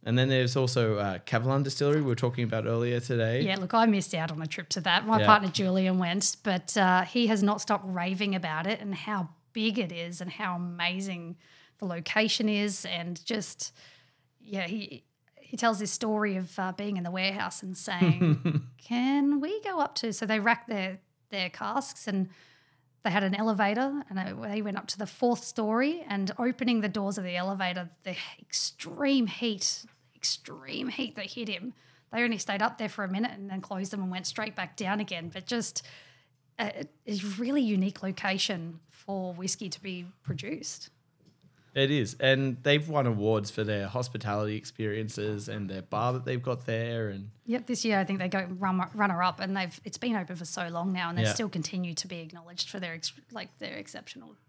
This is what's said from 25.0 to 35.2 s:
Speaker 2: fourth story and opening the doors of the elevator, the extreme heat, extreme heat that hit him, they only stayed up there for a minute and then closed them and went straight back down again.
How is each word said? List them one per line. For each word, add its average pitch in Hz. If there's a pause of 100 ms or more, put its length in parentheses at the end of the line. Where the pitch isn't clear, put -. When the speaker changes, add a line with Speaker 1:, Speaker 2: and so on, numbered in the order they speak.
Speaker 2:
fourth -
story 240
and 196
opening 247
the 208
doors 202
of 190
the 175
elevator, 180 (140)
the 185 (240)
extreme -
heat, 208 (320)
extreme -
heat 240
that 202
hit 226
him, 208 (380)
they 233
only 233
stayed 202
up 233
there 214
for -
a 190
minute 208
and 196
then 190
closed 190
them 202
and 185
went 185
straight 214
back 185
down 208
again. 170